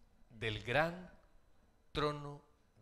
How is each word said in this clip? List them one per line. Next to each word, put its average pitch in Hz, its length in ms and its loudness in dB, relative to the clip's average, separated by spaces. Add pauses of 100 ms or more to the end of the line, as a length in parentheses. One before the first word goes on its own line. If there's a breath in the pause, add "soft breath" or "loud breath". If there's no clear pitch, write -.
(280)
del 110 360 -2
gran 165 440 2 (840)
trono 147 500 -2 (400)